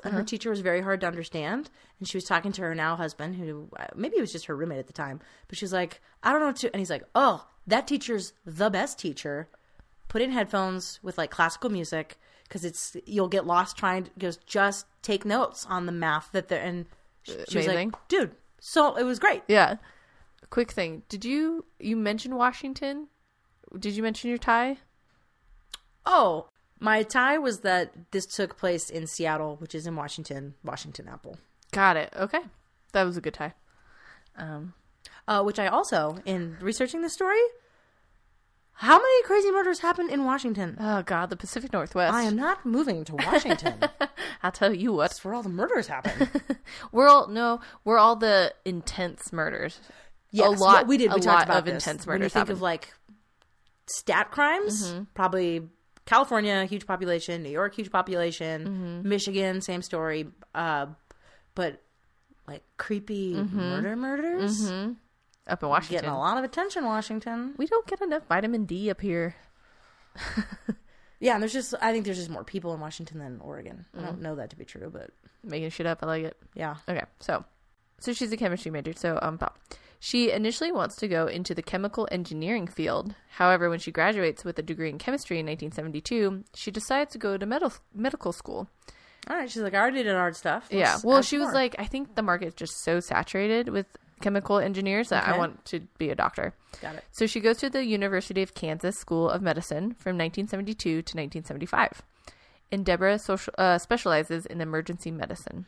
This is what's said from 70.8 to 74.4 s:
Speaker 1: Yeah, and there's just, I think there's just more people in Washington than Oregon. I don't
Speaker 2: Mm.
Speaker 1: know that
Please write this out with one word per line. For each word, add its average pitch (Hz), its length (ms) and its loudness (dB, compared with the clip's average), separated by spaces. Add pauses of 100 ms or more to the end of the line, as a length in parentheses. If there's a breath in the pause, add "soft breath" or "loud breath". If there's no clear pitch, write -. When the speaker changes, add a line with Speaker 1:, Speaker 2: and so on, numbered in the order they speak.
Speaker 1:
Yeah, 240 140 4
and 208 80 0
there's 220 100 -2
just, 254 300 -6
I 226 100 2
think 220 120 -2
there's 190 140 -4
just 170 120 -8
more 98 140 -8
people 175 300 -8
in 156 40 -8
Washington 156 400 -12
than 127 220 -12
Oregon. - 460 -14 (100)
I 170 60 -10
don't 175 160 -8
Speaker 2:
Mm. 165 40 -12
Speaker 1:
know 156 140 -8
that 120 140 -10